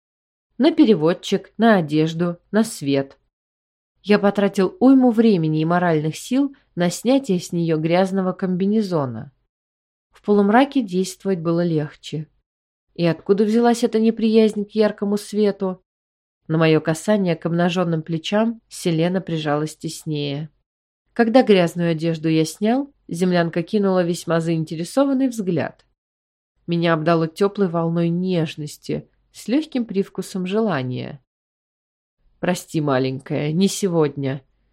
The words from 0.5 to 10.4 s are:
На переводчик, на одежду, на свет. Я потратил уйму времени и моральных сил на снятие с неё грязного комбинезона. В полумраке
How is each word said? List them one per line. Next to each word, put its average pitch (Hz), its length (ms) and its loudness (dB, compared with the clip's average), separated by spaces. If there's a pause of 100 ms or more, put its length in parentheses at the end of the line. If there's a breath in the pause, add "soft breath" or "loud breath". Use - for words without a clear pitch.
На 285 120 4
переводчик, 190 880 2
на 220 180 6
одежду, 165 600 0 (140)
на 214 100 4
свет. 139 560 -2 (840)
Я 202 160 4
потратил 196 600 0
уйму 254 300 6
времени 185 500 2
и 156 40 0
моральных 165 520 0
сил 277 380 -2 (200 loud breath)
на 175 160 0
снятие 240 480 0
с - 140 -12
неё 170 240 0
грязного 185 560 0
комбинезона. 180 1000 -2 (800)
В - 120 -20
полумраке 214 600 4